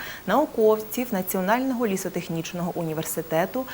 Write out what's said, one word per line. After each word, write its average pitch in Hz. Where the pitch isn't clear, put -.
науковців 220
Національного 226
лісотехнічного 175
університету, 160